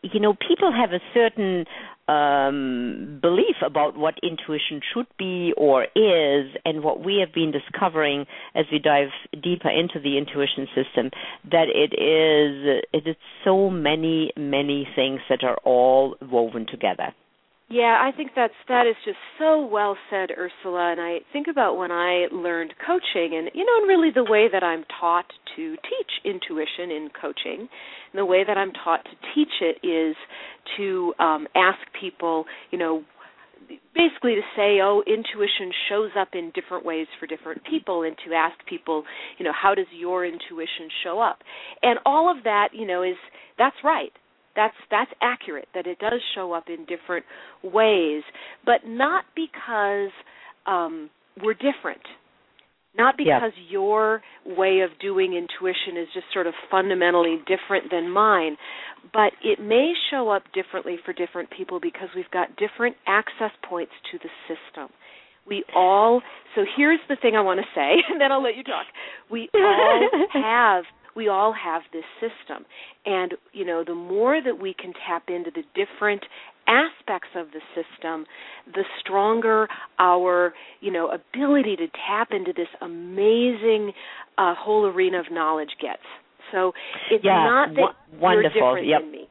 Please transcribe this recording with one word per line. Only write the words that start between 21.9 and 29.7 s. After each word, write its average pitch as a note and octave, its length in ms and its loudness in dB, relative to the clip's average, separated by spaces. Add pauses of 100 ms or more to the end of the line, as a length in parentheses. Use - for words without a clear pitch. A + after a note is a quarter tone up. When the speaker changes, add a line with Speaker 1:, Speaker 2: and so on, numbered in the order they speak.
Speaker 2:
I F3 400 2
learned E3+ 480 -4
coaching, G3+ 560 -2
and, D#3+ 160 -6
you E4+ 100 -6
know, A#4 200 4
and G4+ 40 2
really E4+ 240 6
the B3 140 2
way G#3+ 260 6
that F#3 140 0
I'm E3 200 -2 (140)
taught F3 280 0 (280)
to D#3+ 220 -8
teach - 360 -8 (120)
intuition F3+ 680 -6
in D3+ 200 -8 (100)
coaching, E3 480 -10
and - 460 -20
the G3 100 0
way F#3 180 4
that G3+ 140 0
I'm G3 160 -2
taught - 320 -2
to - 60 -20 (240)
teach D4 260 2
it E3 260 -2